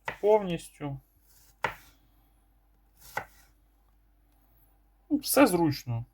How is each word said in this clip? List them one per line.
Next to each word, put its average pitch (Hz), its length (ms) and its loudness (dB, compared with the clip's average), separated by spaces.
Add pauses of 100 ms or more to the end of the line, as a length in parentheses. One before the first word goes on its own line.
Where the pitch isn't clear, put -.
(220)
повністю. 170 800 0 (4000)
Ну, 294 80 0
все 277 300 4
зручно. 139 680 -2